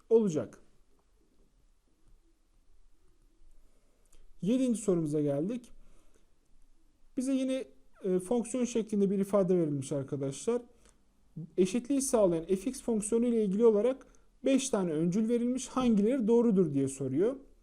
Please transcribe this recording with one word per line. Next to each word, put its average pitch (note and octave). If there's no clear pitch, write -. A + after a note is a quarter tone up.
olacak. E3+
Yedinci B3
sorumuza D#3+
geldik. D3+
Bize C4
yine, C4
e, F#3
fonksiyon A#3+
şeklinde G#3
bir G3
ifade F#3+
verilmiş D3
arkadaşlar. C#3
Eşitliği A#3+
sağlayan F#3
F F#3+
X -
fonksiyonu A#3
ile A#3
ilgili G3+
olarak A3+
beş C4
tane F#3+
öncül F3
verilmiş. A#3+
Hangileri A#3
doğrudur G#3+
diye C3+
soruyor. C#3